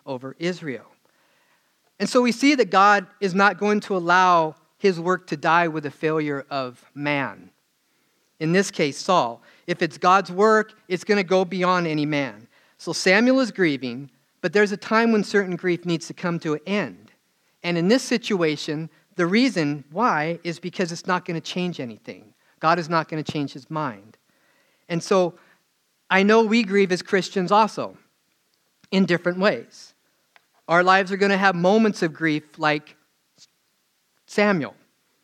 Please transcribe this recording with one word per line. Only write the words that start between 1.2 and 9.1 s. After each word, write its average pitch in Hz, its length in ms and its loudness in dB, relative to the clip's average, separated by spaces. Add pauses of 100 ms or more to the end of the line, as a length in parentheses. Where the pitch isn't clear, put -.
And 208 80 -2
so 247 140 2
we 240 100 2
see 277 240 2
that 220 140 0
God 196 360 4 (140)
is 190 160 -4
not 196 220 2
going 208 240 0
to 196 160 -4
allow 175 580 2 (220)
his 190 200 0
work 175 300 -4
to 165 80 -6
die 165 320 2
with 156 160 -6
the 139 80 -8
failure 151 580 -4
of 127 460 -8
man. 131 540 -6 (920)
In 160 140 -2
this 196 180 0
case, 147 260 -4
Saul. 127 440 -2 (240)